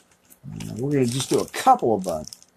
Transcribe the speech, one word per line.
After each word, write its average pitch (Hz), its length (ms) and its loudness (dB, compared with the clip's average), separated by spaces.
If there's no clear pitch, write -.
uh, 107 260 -12
we're 139 160 -2
gonna 131 120 4
just 127 240 -2
do 127 100 4
a 90 80 -2
couple 156 460 2
of, 92 140 -2
uh, 80 160 -4